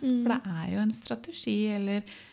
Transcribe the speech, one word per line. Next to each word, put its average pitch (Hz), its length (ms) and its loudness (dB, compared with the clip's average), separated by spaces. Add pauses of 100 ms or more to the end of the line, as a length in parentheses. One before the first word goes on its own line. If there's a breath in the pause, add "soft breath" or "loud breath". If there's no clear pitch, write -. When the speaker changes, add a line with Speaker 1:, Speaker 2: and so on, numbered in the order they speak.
Speaker 1:
Mm. 254 220 4
Speaker 2:
For 240 120 4
det 247 120 -4
er 175 280 -2
jo 202 40 2
en 214 140 4
strategi, 226 760 -2
eller, 202 340 0 (300 loud breath)